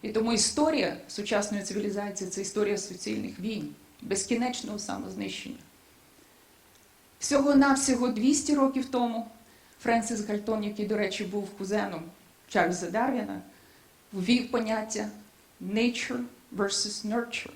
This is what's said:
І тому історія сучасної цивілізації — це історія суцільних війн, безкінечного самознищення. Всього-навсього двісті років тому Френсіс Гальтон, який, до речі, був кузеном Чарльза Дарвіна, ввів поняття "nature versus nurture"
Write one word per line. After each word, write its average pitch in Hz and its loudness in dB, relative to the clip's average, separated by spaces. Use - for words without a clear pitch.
І 220 -6
тому 220 2
історія 233 4
сучасної 208 -2
цивілізації — 202 -4
це 196 -6
історія 196 0
суцільних - -6
війн, 185 -4
безкінечного 226 -2
самознищення. 190 -8
Всього-навсього 269 6
двісті 254 4
років 269 4
тому 233 0
Френсіс 226 0
Гальтон, 208 -2
який, 208 -4
до 208 0
речі, 202 -2
був 196 -4
кузеном 190 -4
Чарльза 175 2
Дарвіна, 220 0
ввів 208 2
поняття 214 -2
"nature 233 0
versus 202 -2
nurture" 233 -2